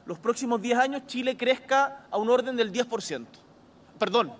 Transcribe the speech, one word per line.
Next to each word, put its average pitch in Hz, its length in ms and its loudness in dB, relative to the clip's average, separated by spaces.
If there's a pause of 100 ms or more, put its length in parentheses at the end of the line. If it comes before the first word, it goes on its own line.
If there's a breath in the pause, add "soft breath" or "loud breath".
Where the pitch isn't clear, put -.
los 170 120 -10
próximos 233 440 -2
diez 240 160 2
años, 269 280 2
Chile 254 300 -2
crezca 262 720 0
a - 80 -2
un 220 120 0
orden 247 260 2
del 220 160 0
diez 233 140 -2
por 226 160 -6
ciento. 123 380 -10 (600)
Perdón, 202 400 0